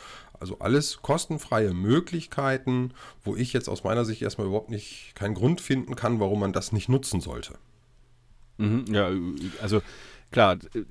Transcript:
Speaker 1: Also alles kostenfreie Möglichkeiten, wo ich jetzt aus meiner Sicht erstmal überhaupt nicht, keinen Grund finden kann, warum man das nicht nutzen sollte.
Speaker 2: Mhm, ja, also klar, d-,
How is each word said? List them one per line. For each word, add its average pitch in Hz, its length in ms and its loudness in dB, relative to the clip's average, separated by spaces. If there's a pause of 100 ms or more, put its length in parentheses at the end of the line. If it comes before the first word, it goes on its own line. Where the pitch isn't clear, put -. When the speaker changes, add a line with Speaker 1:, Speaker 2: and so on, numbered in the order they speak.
(400)
Speaker 1:
Also - 200 -8
alles 143 420 0
kostenfreie 123 720 0
Möglichkeiten, 127 1160 0 (320)
wo 101 120 -2
ich 123 180 -2
jetzt - 160 0
aus - 140 -6
meiner 117 220 2
Sicht 110 160 -4
erstmal 101 260 -2
überhaupt 104 220 -2
nicht, - 460 -10
keinen 101 180 -2
Grund 127 280 2
finden 131 340 -2
kann, 120 240 0
warum 101 220 2
man 98 120 2
das 92 180 -2
nicht 107 180 -2
nutzen 127 320 2
sollte. - 320 -10 (1040)
Speaker 2:
Mhm, 110 320 2
ja, 101 200 4 (520)
also 104 200 2 (500)
klar, 98 260 6
d-, - 340 -8